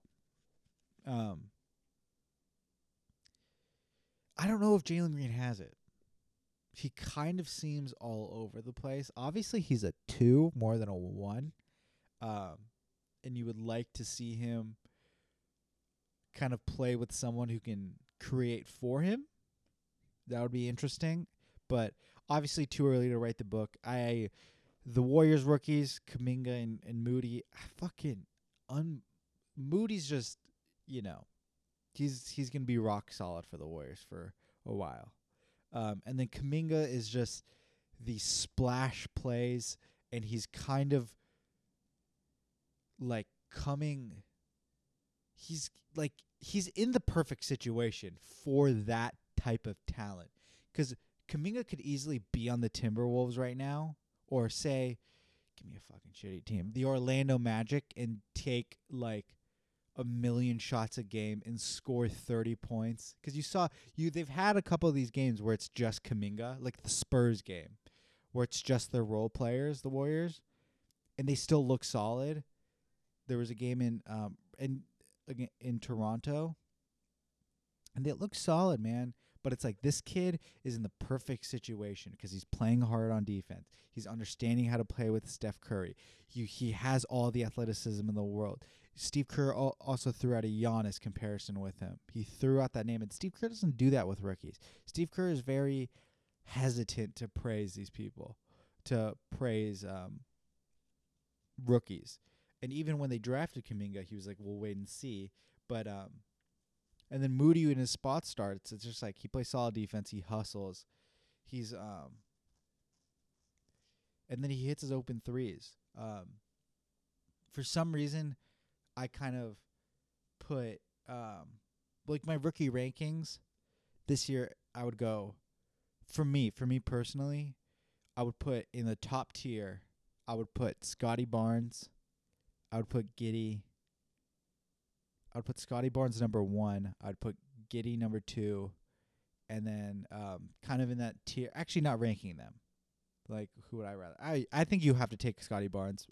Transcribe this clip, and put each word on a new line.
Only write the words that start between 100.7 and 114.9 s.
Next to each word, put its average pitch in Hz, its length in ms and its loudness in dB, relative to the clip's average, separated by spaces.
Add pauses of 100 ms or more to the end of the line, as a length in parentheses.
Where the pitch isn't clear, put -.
rookies. - 560 2 (400)
And 131 120 -6
even 151 260 -2
when 139 120 0
they 120 80 0
drafted 127 460 -2
Kuminga, 101 400 -6
he 98 100 -12
was 98 120 -10
like, 101 120 -10
"We'll 101 200 -8
wait 104 180 -4
and 98 120 -8
see." 101 440 -10 (360)
But, 123 200 -4
um, 98 340 -10 (880)
and 135 120 0
then 131 100 2
Moody 156 380 8
in 131 80 4
his 127 120 0
spot 139 360 -2
starts, 101 460 -6
it's 104 120 -12
just 117 180 -10
like, 101 160 -8
he - 100 -12
plays 127 200 -4
solid 120 260 -2
defense, 107 360 -4
he 104 100 -8
hustles, 98 640 -8 (580)
he's, 120 300 -8
um, 95 440 -14 (2000)
and 127 140 -6
then 139 80 -2
he 131 160 -2
hits 147 160 -2
his 139 100 -4